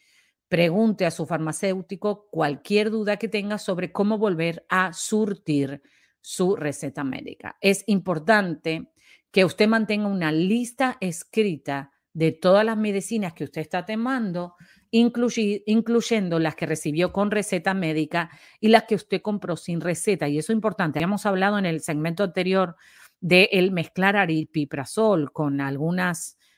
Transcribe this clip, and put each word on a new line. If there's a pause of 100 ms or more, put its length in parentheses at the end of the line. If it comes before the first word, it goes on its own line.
(480)
Pregunte
a
su
farmacéutico
cualquier
duda
que
tenga
sobre
cómo
volver
a
surtir (380)
su
receta
médica.
Es
importante (380)
que
usted
mantenga
una
lista
escrita (220)
de
todas
las
medicinas
que
usted
está
tomando, (360)
incluyi-,
incluyendo
las
que
recibió
con
receta
médica (280)
y
las
que
usted
compró
sin
receta.
Y
eso
es
importante.
Habíamos
hablado
en
el
segmento
anterior (440)
de
el
mezclar
aripiprazol
con
algunas, (200)